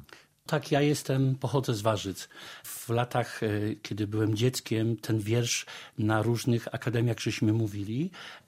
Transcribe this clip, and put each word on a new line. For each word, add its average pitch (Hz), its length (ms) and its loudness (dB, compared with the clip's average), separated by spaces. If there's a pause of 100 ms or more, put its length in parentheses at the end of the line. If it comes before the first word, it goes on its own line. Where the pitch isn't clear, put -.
(480)
Tak, 147 240 -2
ja 143 100 4
jestem, 135 540 2
pochodzę 131 380 0
z 104 80 -2
Warzyc. 101 480 0 (340)
W - 260 -10
latach, 117 540 0
e, 110 40 2 (340)
kiedy 104 260 -4
byłem 107 280 2
dzieckiem, 113 640 0
ten 110 220 -2
wiersz 117 460 0 (320)
na 107 240 2
różnych 117 540 2
akademiach 120 440 0
żeśmy 107 340 2
mówili 110 580 -2 (360)